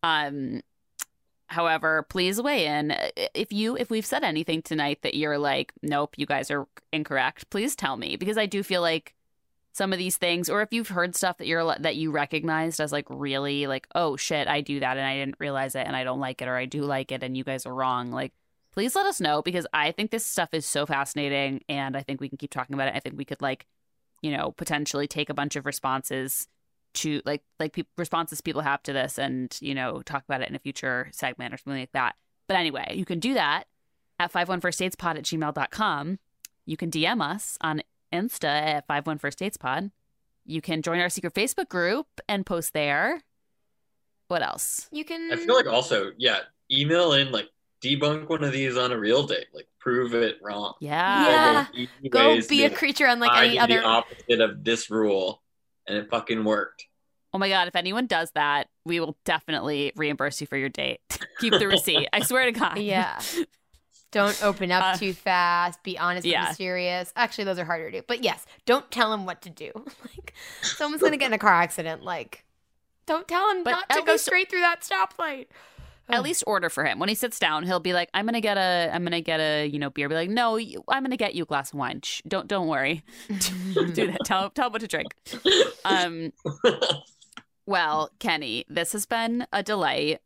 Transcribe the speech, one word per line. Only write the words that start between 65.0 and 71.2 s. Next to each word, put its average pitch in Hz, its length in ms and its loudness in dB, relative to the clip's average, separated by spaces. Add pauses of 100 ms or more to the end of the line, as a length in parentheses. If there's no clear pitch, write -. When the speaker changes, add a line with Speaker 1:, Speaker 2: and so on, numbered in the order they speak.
Speaker 2:
fast. 175 720 2
Be 180 140 -6
honest 175 280 0
Speaker 1:
yeah. 156 200 4
Speaker 2:
but - 60 2
mysterious. 180 680 -2
Actually, 226 260 0
those 185 160 -2
are 175 60 -4
harder 165 260 -4
to 185 80 -8
do. - 80 -14
But 240 160 -2
yes, 185 220 0 (200)
don't 254 240 2
tell 226 240 2
him 202 120 -4
what 180 180 -8
to 180 80 -16
do. - 220 -12
<laughs> 220 100 -12 (200)
Like, - 300 -18 (280)
someone's 302 420 -2
gonna 302 140 4
get 262 100 2